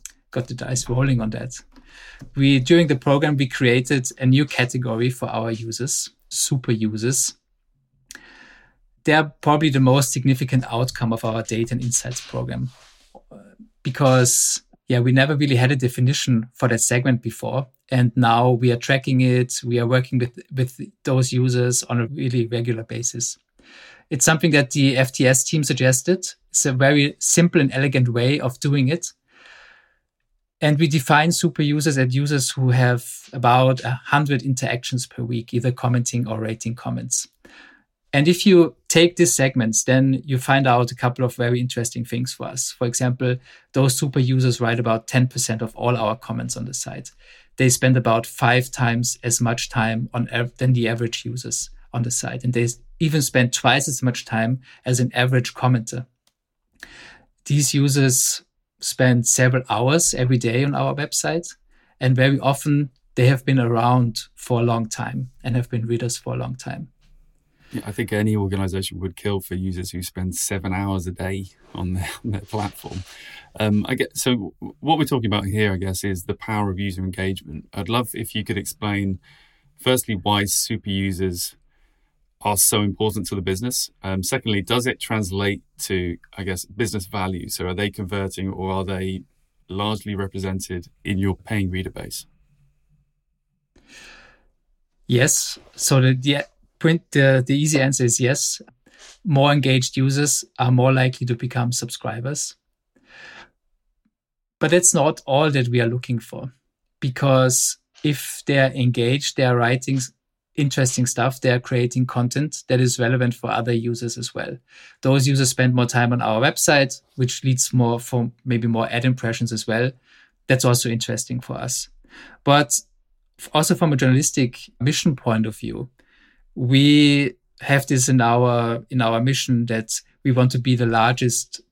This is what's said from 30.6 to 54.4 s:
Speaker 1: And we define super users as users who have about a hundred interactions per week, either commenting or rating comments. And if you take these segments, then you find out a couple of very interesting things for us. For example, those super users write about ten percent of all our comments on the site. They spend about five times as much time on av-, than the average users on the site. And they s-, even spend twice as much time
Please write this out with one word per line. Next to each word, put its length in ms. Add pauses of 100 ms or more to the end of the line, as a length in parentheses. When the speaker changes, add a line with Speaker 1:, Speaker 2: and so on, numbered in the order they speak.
Speaker 1:
And 180
we 100
define 440
super 300
users 360
as 160
users 360
who 200
have 640
about 500
a 60 (160)
hundred 360
interactions 640
per 160
week, 300
either 180
commenting 560
or 140
rating 340
comments. 540 (840)
And 140
if 200
you 280 (140)
take 280
these 180
segments, 500
then 400
you 140
find 280
out 240
a 40
couple 320
of 80
very 260
interesting 460
things 260
for 140
us. 240
For 160
example, 500 (380)
those 240
super 220
users 380
write 220
about 260
ten 200
percent 340
of 160
all 180
our 220
comments 400
on 80
the 80
site. 380 (480)
They 100
spend 300
about 260
five 460
times 520
as 200
much 260
time 460
on 180
av-, 240
than 160
the 160
average 380
users 420 (240)
on 100
the 80
site. 340
And 100
they 100
s-, 140 (200)
even 220
spend 320
twice 360
as 140
much 220
time 360 (260)